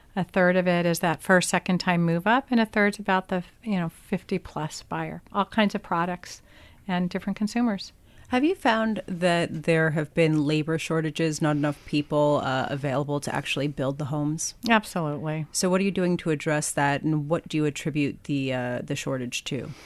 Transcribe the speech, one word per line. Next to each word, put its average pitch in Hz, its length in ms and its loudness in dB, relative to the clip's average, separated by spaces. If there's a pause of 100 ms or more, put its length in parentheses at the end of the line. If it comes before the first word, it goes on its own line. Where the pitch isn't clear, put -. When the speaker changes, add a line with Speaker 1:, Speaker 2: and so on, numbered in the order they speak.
(160)
Speaker 1:
a 185 80 0
third 180 320 4
of 180 120 2
it 175 180 4
is 170 140 2
that 165 240 0
first, 180 260 4
second-time 175 540 2
move-up, 170 480 2
and 233 80 4
a 220 80 2
third's 202 320 2
about 190 300 0
the, 180 140 -2 (200)
you 208 140 -2
know, 165 120 -2
fifty - 480 -4
plus - 460 -8
buyer. 165 400 -6 (100)
All 196 120 0
kinds 208 280 2
of 202 80 -4
products 175 640 -4 (440)
and 180 220 0
different 196 260 -6
consumers. 214 560 -2 (360)
Speaker 2:
Have 254 160 0
you 339 100 4
found 220 540 0
that 170 560 0
there 160 260 4
have 151 240 -2
been 156 320 4
labor 156 320 0
shortages, 156 640 -2
not 151 140 2
enough 147 320 -2
people, 147 560 2
uh, 131 260 0
available 143 520 -2
to - 120 -6
actually 143 340 -2
build 139 300 -2
the 151 80 -4
homes? 151 480 -4 (160)
Speaker 1:
Absolutely. 156 840 -2
Speaker 2:
So 185 180 0
what 185 100 2
are 196 40 2
you 196 40 0
doing 180 280 0
to - 120 -4
address 151 440 0
that, 143 280 2
and 151 260 0
what 160 200 -2
do 156 100 -4
you 151 80 2
attribute 143 600 -2
the, 135 280 -2
uh, 123 300 -4
the 143 120 -6
shortage 131 500 -6
to? 139 260 -6 (140)